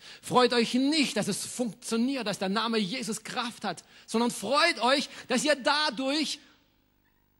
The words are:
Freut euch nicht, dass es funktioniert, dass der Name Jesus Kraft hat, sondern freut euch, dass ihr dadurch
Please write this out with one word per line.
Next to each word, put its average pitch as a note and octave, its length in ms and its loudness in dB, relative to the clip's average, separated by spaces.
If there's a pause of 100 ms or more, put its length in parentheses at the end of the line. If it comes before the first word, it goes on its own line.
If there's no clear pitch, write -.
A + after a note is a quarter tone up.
(220)
Freut B3 300 4
euch A#3+ 220 2
nicht, C4+ 420 2
dass G#3 140 0
es - 160 -6
funktioniert, A#3+ 840 -4
dass G3+ 120 -4
der F#3+ 100 -2
Name A3+ 280 0
Jesus G#3+ 460 -4
Kraft - 400 -8
hat, F#3+ 220 -6 (200)
sondern A#3 260 0
freut C#4+ 500 2
euch, B3+ 260 2 (220)
dass B3 160 2
ihr D4 100 4
dadurch C#4+ 840 0 (1000)